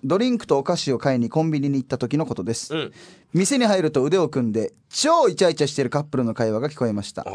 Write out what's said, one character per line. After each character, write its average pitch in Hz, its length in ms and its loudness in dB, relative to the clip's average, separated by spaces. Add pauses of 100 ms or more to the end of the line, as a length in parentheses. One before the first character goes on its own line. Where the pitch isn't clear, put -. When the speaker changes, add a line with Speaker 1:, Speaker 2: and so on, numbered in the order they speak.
Speaker 1:
ド 151 140 0
リ 247 120 0
ン 233 100 0
ク - 80 -12
と 143 100 4
お 135 60 -2
菓 170 140 0
子 135 160 -2
を 117 40 0
買 135 200 0
い - 20 2
に 117 100 0
コ 160 140 0
ン 160 80 0
ビ 151 80 0
ニ 139 100 0
に 139 80 0
行 127 80 -4
っ - 20 -20
た 131 120 -4
時 147 180 -2
の 156 80 -2
こ - 80 -6
と - 100 -4
で 113 120 -4
す。 - 180 -10
Speaker 2:
う 165 40 -2
ん。 135 140 -6 (420)
Speaker 1:
店 196 260 2
に 247 60 4
入 190 180 4
る 151 80 0
と 131 120 2
腕 160 140 2
を 170 100 4
組 120 220 0
ん - 20 -2
で、 107 220 -2 (160)
超 311 400 4
イ 147 60 0
チ 190 100 4
ャ 170 60 6
イ 151 40 -4
チ 147 80 -2
ャ 139 40 4
し 143 80 -8
て 139 80 0
る 120 80 -2
カ 147 80 0
ッ 147 60 -2
プ 131 120 -6
ル 131 60 2
の 113 100 -2
会 110 180 0
話 107 80 0
が 147 100 -2
聞 147 60 -14
こ 123 120 0
え 110 60 -2
ま 101 100 -4
し - 80 -14
た。 - 120 -10 (120)